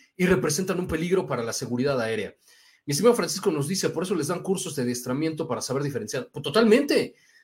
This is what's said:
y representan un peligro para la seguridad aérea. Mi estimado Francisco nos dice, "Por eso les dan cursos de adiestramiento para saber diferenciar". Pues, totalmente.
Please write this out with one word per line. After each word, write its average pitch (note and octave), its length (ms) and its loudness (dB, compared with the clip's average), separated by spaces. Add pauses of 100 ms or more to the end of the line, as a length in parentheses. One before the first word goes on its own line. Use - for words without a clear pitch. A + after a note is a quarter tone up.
(160)
y F3+ 100 2
representan F3 540 2
un F3+ 80 -4
peligro F3 400 0
para B2 160 -4
la A2+ 80 -4
seguridad B2 480 -2
aérea. A2 340 -4 (520)
Mi D3 80 -2
estimado A3+ 220 6
Francisco F#3 360 0
nos D3 160 0
dice, F3+ 220 -2
"Por E3 140 -4
eso F#3+ 120 -2
les D3 120 0
dan F3 140 -4
cursos F3 340 -4
de B2+ 80 -2
adiestramiento C#3+ 640 -2
para A2+ 140 -4
saber C#3 220 -2
diferenciar". B2 480 -6
Pues, D3 100 -10
totalmente. A3+ 760 4 (280)